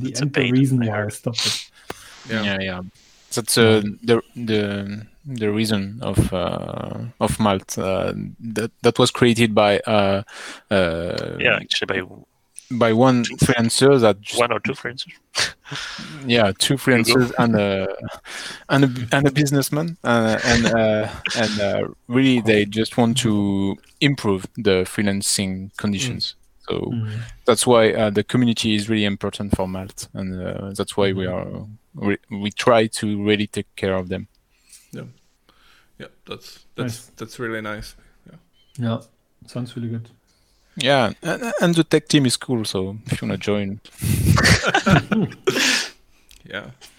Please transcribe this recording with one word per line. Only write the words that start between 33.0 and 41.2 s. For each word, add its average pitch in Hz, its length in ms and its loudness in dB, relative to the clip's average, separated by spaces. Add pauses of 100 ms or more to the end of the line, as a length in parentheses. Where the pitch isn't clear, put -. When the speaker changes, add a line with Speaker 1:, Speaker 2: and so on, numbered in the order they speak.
Speaker 4:
really 104 240 2
take - 180 -8 (100)
care 95 180 0
of 92 140 -4
them. 95 180 -8 (680)
Speaker 3:
Yeah, 127 120 -14 (960)
yeah, - 100 -18 (180)
that's, - 380 -18 (120)
that's, 123 180 -6
Speaker 1:
Nice. - 220 -18
Speaker 3:
that's - 220 -14
really 113 220 -6
nice. 107 340 -10 (320)
Yeah. - 120 -20 (400)
Speaker 1:
Yeah, 113 220 -4 (460)
sounds 123 300 -10
really 117 140 -6
good. 117 200 -10 (680)
Speaker 4:
Yeah, 131 340 2 (100)